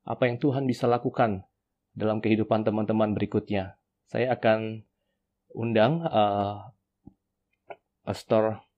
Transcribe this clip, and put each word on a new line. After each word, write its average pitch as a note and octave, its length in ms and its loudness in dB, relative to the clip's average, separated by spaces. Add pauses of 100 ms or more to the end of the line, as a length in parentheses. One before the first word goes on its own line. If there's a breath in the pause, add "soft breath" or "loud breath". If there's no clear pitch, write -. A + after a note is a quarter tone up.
apa A#2 240 -2
yang A#2+ 160 -2
Tuhan C#3 240 0
bisa B2 240 0
lakukan A#2+ 560 0 (480)
dalam G#2+ 240 -2
kehidupan A2 480 2
teman-teman G#2+ 480 0
berikutnya. G2+ 640 -4 (320)
Saya A#2+ 240 -2
akan A2 480 0 (720)
undang, A2+ 560 2
eh, G2+ 460 0 (1500)
Pastor A2 640 0 (120)